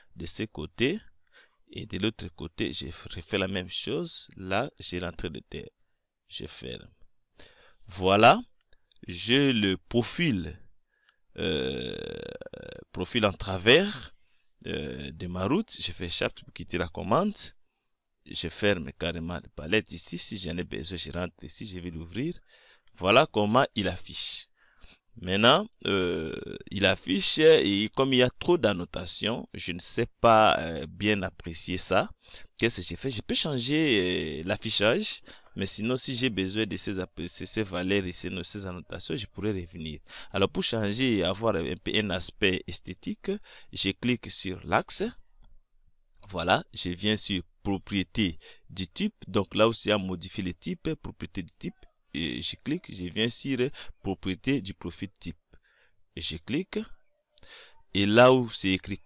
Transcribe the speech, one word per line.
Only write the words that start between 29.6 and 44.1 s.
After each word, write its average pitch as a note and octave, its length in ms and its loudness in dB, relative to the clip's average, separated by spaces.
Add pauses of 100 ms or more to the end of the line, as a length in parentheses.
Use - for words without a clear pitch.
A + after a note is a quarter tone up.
ne F2+ 80 -8
sais - 260 -2 (140)
pas, A2 400 8
euh, D#2+ 260 -6
bien G2 360 0
apprécier F2 540 -8
ça. G#2 320 2 (480)
Qu'est-ce A2+ 200 0
que F2+ 100 -4
j'ai E2+ 100 -4
fait ? C3+ 140 -6
Je A2 100 -4
peux - 140 -2
changer, A#2 1080 0
euh, F2 40 -8
l'affichage, A2+ 720 2 (340)
mais G2 100 -2
sinon, A#2 300 -2
si C3 180 -4
j'ai B2 160 2
besoin F#2+ 360 0
de F#2+ 100 -6
ces F#2+ 240 -4
app-, F2 260 -8
ces, F2+ 200 -8
ces A2 180 -2
valeurs F#2+ 420 0
et F2+ 60 -6
ces, - 180 -6 (140)
ces G2 220 -8
annotations, F2+ 500 -8
je G2+ 100 -6
pourrais G2+ 260 -6
revenir. E2 460 -8 (320)
Alors, G2 200 2
pour - 120 -2
changer A2+ 560 0
et F2 60 2
avoir G2 320 0
un D#2+ 260 -2
peu - 140 -4
un G#2+ 140 2
aspect F#2+ 580 0
esthétique, - 640 -8 (400)
je - 180 0
clique A#2+ 400 -2